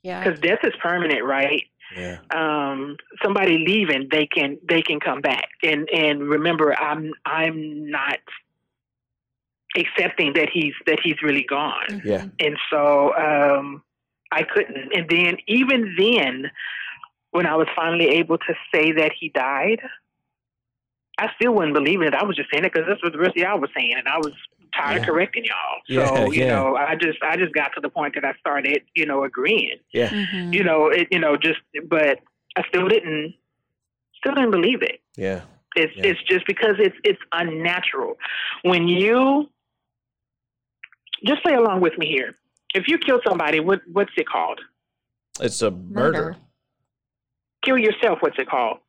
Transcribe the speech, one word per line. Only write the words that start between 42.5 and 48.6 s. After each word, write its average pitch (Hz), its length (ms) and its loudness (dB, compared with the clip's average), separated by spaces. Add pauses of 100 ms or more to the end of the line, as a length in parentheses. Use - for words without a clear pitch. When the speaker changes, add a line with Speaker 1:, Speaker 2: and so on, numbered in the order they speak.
Speaker 2:
If 190 140 0
you 320 100 4
kill 247 280 2
somebody, 160 340 2
what, 190 200 2 (100)
what's 196 280 0
it 160 100 -2
called? - 320 -4 (800)
Speaker 3:
It's 113 220 -2
a 104 80 2
murder. 101 540 -2
Speaker 1:
Murder. 165 120 -8 (1300)
Speaker 2:
Kill 262 140 4
yourself, 220 420 2
what's - 180 0
it 131 120 -4
called? 120 280 0 (100)